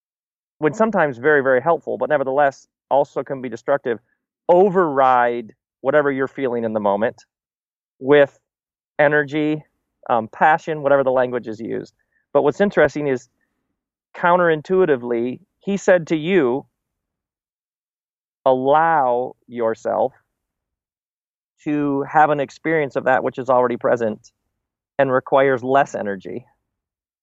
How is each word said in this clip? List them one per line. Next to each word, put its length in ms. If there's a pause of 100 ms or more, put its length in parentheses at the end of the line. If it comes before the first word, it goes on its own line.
(600)
when 140
sometimes 460
very, 240
very 180
helpful, 380
but 100
nevertheless 580 (240)
also 320
can 200
be 60
destructive, 500 (500)
override 1040 (280)
whatever 280
you're 180
feeling 360
in 80
the 80
moment 440 (760)
with 400 (600)
energy, 640 (460)
um, 200
passion, 540
whatever 220
the 80
language 360
is 120
used. 320 (400)
But 100
what's 180
interesting 480
is 200 (880)
counterintuitively, 1200 (180)
he 180
said 320
to 80
you, 500 (1800)
allow 880 (120)
yourself 680 (1500)
to 380
have 280
an 100
experience 560
of 80
that 180
which 160
is 100
already 280
present 560 (640)
and 120
requires 540
less 300
energy, 520 (760)